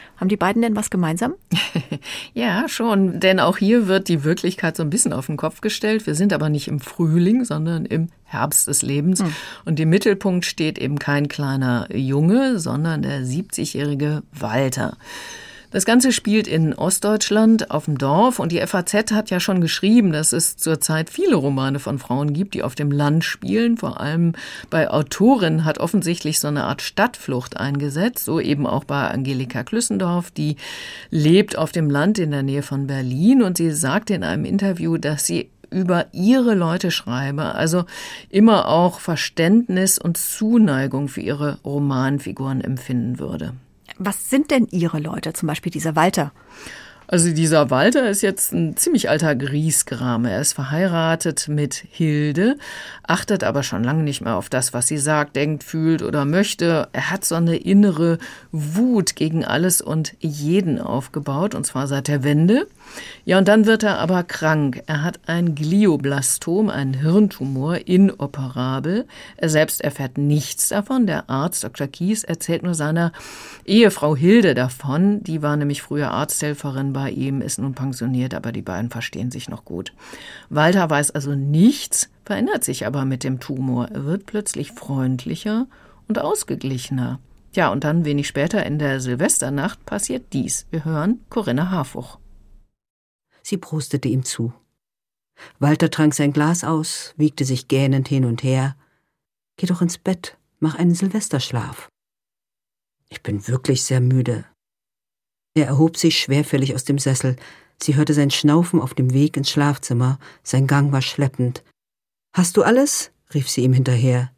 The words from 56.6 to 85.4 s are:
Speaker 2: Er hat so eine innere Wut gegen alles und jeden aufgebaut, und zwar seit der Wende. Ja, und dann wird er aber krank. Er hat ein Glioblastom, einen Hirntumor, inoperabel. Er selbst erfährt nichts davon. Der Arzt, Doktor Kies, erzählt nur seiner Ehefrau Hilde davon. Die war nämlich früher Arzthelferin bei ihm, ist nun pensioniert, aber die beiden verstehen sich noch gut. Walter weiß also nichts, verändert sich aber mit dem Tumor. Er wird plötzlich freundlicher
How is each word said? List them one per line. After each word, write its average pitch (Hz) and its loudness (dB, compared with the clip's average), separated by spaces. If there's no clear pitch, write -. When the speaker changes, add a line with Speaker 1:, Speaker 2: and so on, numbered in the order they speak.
Speaker 2:
Er 127 -4
hat 190 -4
so 170 -2
eine 170 2
innere 170 4
Wut 180 0
gegen 156 -2
alles 170 0
und 156 -4
jeden 156 0
aufgebaut, 143 -4
und - -6
zwar 135 -4
seit 139 -4
der 143 0
Wende. 170 4
Ja, 185 4
und 190 6
dann 208 6
wird 220 4
er 202 0
aber 175 2
krank. 156 0
Er 151 -2
hat 175 -4
ein 170 0
Glioblastom, 156 2
einen 135 -2
Hirntumor, 156 0
inoperabel. 139 0
Er 165 -2
selbst 156 2
erfährt 135 -6
nichts 143 0
davon. 220 0
Der 160 -2
Arzt, 143 -2
Doktor - -6
Kies, 208 -2
erzählt 170 -4
nur 175 -2
seiner 165 0
Ehefrau 196 6
Hilde 180 6
davon. 143 0
Die 160 -4
war 147 0
nämlich 143 -2
früher 147 -4
Arzthelferin 139 -4
bei 135 -4
ihm, 135 -4
ist - -6
nun 135 -4
pensioniert, 127 -4
aber 117 -8
die - -6
beiden 101 -6
verstehen 120 -8
sich - -12
noch - -12
gut. - -10
Walter 160 4
weiß 147 0
also 143 -4
nichts, 156 2
verändert 254 -2
sich - -4
aber 135 -2
mit 131 -4
dem 131 -4
Tumor. 131 -4
Er 139 -8
wird 170 -4
plötzlich - -6
freundlicher 143 -4